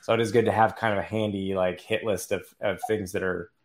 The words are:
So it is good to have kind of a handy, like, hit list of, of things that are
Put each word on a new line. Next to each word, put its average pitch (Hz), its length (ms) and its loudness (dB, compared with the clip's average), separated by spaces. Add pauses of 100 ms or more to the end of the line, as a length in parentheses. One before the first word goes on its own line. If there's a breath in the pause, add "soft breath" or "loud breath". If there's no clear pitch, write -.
So 113 100 0
it 113 80 4
is 110 120 0
good 113 120 6
to 104 80 4
have 107 240 4
kind 110 160 0
of 101 60 0
a 95 40 -2
handy, 101 520 -2
like, 90 260 0
hit - 240 -4
list 98 260 -2
of, 92 120 -2 (180)
of 95 260 -2
things 104 260 -2
that 95 100 -2
are 90 280 -4 (140)